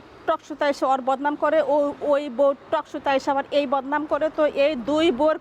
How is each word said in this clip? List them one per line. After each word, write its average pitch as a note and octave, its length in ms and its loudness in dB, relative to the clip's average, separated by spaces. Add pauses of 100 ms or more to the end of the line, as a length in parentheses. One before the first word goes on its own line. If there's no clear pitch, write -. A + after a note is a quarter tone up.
(260)
টকশোতে D#4 380 -2
এসে C#4+ 220 0
ওর C4 140 2
বদনাম C4+ 340 -2
করে, D4+ 280 2
ও, C#4+ 380 0
ওই C#4+ 280 0
বউ C#4 260 2 (160)
টকশোতে D4+ 400 -4
এসে C4+ 200 0
আবার C4+ 200 0
এই C#4+ 160 0
বদনাম C#4 400 -2
করে। D4+ 300 -2
তো D4+ 100 2
এই C#4+ 280 2
দুই D4+ 360 0
বউর D4+ 300 2